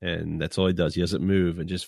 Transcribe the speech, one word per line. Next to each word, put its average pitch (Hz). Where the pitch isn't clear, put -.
and 82
that's -
all 95
he 92
does. 85
He 90
doesn't 87
move 90
and 82
just 90